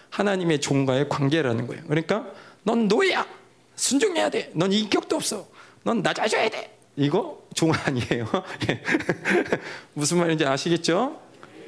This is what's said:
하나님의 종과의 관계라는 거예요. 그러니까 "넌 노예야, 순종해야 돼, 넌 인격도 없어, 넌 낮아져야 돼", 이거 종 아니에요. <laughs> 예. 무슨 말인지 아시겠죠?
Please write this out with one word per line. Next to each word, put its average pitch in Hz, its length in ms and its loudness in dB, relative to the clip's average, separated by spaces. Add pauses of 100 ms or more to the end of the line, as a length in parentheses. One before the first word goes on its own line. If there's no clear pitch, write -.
(100)
하나님의 190 500 2
종과의 139 480 2
관계라는 139 580 2
거예요. 110 220 -10
그러니까 165 360 0 (380)
"넌 233 240 2
노예야, 294 400 2 (480)
순종해야 320 560 0
돼, - 240 -6
넌 190 180 2
인격도 214 440 0
없어, 202 320 -4 (340)
넌 214 200 0
낮아져야 220 480 0
돼", - 200 -10 (240)
이거 147 480 0 (100)
종 160 220 2
아니에요. 117 540 -2 (180)
<laughs> - 240 -4
예. 127 100 -4 (1120)
무슨 151 240 0
말인지 160 280 2
아시겠죠? 165 720 0 (500)